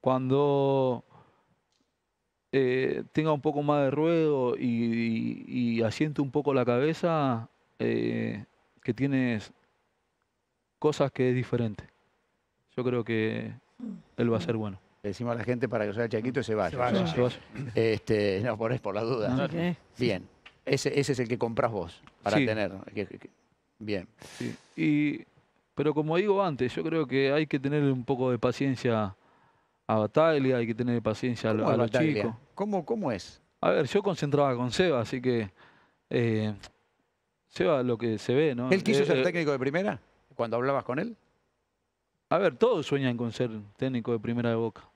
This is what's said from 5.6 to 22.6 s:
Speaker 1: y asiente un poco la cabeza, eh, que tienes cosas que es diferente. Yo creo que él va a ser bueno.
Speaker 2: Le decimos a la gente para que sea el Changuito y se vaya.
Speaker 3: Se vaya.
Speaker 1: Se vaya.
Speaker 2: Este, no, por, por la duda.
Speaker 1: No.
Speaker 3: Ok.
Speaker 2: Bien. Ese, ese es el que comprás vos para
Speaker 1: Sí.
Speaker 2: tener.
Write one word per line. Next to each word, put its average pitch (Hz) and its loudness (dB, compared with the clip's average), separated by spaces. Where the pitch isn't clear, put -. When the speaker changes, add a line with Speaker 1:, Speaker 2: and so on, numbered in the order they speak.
Speaker 1:
y 113 2
asiente 143 0
un 139 -2
poco 143 0
la 127 4
cabeza, 135 0
eh, 117 -2
que 120 -2
tienes 127 0
cosas 147 2
que 127 2
es 123 2
diferente. 117 -2
Yo 127 -6
creo 123 0
que 113 -2
él 120 2
va 113 2
a - -2
ser 113 -2
bueno. 104 -6
Speaker 2:
Le 104 -4
decimos 120 -4
a 117 -4
la 110 -6
gente 123 0
para 107 0
que 101 -4
sea 117 -2
el 110 -4
Changuito 123 -2
y 107 -4
se 110 -2
vaya. 92 0
Speaker 3:
Se 78 -8
vaya. 104 0
Speaker 1:
Se 82 -2
vaya. 123 0
Speaker 2:
Este, 104 2
no, 117 -2
por, 113 -2
por 98 -6
la 107 -2
duda. 113 -2
Speaker 1:
No. 131 0
Speaker 3:
Ok. 165 -2
Speaker 2:
Bien. 101 -2
Ese, 139 0
ese 143 0
es 117 -2
el 117 -2
que 117 -2
comprás 117 0
vos 87 -8
para 101 2
Speaker 1:
Sí. 135 4
Speaker 2:
tener. 107 0